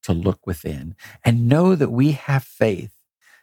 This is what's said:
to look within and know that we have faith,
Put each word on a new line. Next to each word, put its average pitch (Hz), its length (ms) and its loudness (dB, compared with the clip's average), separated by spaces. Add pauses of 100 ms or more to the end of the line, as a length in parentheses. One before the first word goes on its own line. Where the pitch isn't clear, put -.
to 92 100 -2
look 92 320 -2
within 80 500 -10 (280)
and 117 240 2
know 175 280 4
that 139 160 -2
we 131 200 2
have 135 320 -2
faith, 165 480 -2 (520)